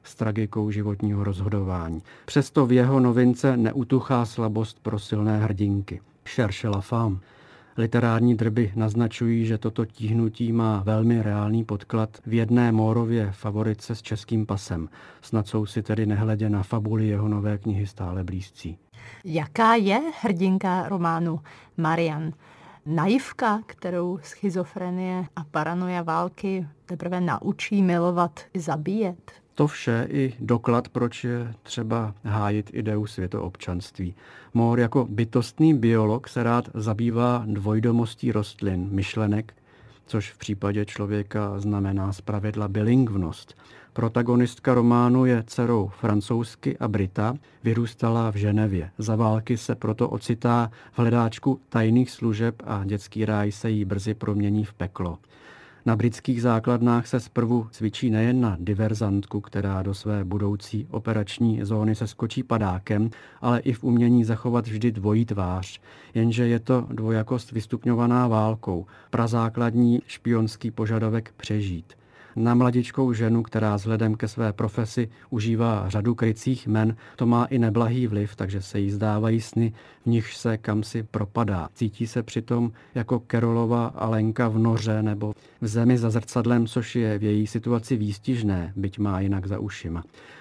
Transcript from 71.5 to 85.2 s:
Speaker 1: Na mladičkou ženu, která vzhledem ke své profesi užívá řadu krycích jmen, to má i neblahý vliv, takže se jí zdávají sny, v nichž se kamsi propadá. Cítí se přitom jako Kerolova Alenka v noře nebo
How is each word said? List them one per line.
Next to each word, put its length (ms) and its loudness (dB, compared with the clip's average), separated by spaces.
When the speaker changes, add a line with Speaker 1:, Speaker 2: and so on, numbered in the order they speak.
Speaker 1:
Na 200 4
mladičkou 580 2
ženu, 300 2
která 320 0
vzhledem 400 0
ke 120 -4
své 260 -2
profesi 560 -2
užívá 600 0
řadu 260 0
krycích 520 -2
jmen, 280 2
to 100 -2
má 200 6
i 140 0
neblahý 480 2
vliv, 280 -2
takže 260 -4
se 180 -6
jí 120 0
zdávají 500 0
sny, 320 0
v 20 -20
nichž 320 0
se 200 -2
kamsi 460 -4
propadá. 720 -2
Cítí 340 -4
se 160 -4
přitom 480 -2
jako 240 -2
Kerolova 640 0
Alenka 600 0
v 120 0
noře 440 2
nebo 300 -2